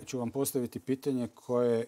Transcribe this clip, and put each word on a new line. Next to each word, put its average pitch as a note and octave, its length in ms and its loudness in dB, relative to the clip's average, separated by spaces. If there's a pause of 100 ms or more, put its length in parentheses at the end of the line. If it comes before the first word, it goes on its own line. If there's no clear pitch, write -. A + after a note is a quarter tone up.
ću C3 120 -4
vam A#2+ 120 -2
postaviti C3 500 -2
pitanje C3 480 -2
koje A#2+ 600 2